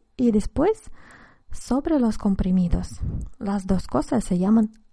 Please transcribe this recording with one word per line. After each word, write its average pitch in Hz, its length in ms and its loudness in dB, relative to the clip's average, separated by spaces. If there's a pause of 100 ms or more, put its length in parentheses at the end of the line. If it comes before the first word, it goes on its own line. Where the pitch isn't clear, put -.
(160)
y 240 160 2
después 277 600 0 (600)
sobre 285 480 0
los 220 180 2
comprimidos. 185 800 0 (380)
Las 196 300 -4
dos 190 180 0
cosas 254 380 0
se 180 160 -2
llaman 214 320 4 (220)